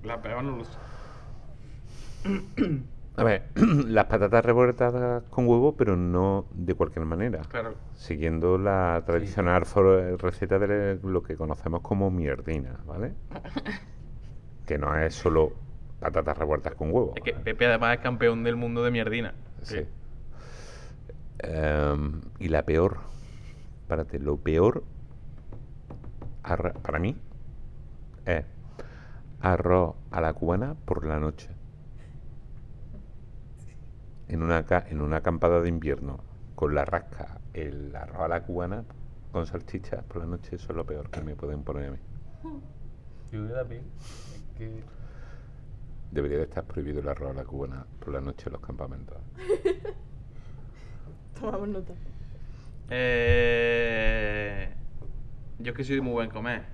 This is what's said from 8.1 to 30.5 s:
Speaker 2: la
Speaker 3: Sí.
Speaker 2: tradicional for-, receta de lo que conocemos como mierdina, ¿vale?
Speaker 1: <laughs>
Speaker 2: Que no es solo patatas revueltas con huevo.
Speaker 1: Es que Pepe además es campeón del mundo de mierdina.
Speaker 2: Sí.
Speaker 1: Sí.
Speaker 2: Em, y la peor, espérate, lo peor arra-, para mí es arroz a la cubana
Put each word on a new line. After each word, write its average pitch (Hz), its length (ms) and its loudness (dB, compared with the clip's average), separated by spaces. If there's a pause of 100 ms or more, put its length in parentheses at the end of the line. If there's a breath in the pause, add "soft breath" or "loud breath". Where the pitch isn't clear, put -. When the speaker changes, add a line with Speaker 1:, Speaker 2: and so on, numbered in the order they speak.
Speaker 2:
la 92 440 4
Speaker 3:
Sí. 80 60 -6
Speaker 2:
tradicional 87 600 4
for-, 95 540 8
receta 98 380 2
de 101 440 2
lo 92 200 2
que 80 140 -6
conocemos 80 460 0
como 98 280 4
mierdina, 76 760 0
¿vale? 95 280 -4 (160)
Speaker 1:
<laughs> - 600 -8 (720)
Speaker 2:
Que 73 140 0
no 73 180 2
es 78 200 4
solo 80 360 6 (460)
patatas 78 400 2
revueltas 76 380 0
con 78 160 0
huevo. 120 240 4
Speaker 1:
Es - 80 -6
que 120 100 0
Pepe 113 320 2
además 117 300 6
es 120 40 -8
campeón 117 440 4
del 120 100 4
mundo 120 300 0
de 120 80 4
mierdina. 110 420 0 (280)
Speaker 2:
Sí. - 180 -4
Speaker 1:
Sí. 73 60 -4 (1500 loud breath)
Speaker 2:
Em, 76 800 2 (180)
y 87 100 -2
la 76 160 4
peor, 82 340 6 (840 loud breath)
espérate, 76 400 -2
lo 71 160 2
peor 80 480 6 (1600)
arra-, 85 300 0
para - 260 -2
mí 110 160 2 (1080)
es 82 200 2 (960 loud breath)
arroz 90 560 6 (160)
a 87 80 0
la 80 120 4
cubana 90 440 0 (100)